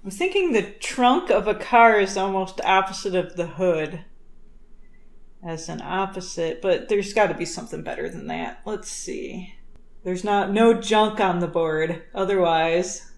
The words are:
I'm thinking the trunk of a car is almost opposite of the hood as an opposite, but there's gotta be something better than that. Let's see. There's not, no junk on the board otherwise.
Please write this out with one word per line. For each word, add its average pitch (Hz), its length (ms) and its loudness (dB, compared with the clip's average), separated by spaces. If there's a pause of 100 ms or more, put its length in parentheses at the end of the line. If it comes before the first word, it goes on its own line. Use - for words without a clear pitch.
I'm 196 80 -10
thinking 381 400 0
the 220 120 4
trunk - 640 0
of 202 180 4
a 208 80 2
car 226 440 6
is 196 180 0
almost 190 440 -2
opposite 190 540 0
of 180 200 -2
the 170 120 -4
hood 160 580 -2 (1400)
as 165 260 -10
an 160 120 -10
opposite, 185 800 -4
but 180 260 0
there's 202 260 0
gotta 196 200 4
be 165 120 -6
something 151 360 -10
better - 280 -8
than 110 180 -12
that. 82 380 -8
Let's 214 240 -8
see. - 680 -10 (480)
There's 185 200 -4
not, 202 280 0
no 226 280 6
junk 214 400 2
on 180 200 2
the 175 80 0
board 160 560 0 (100)
otherwise. 180 1040 0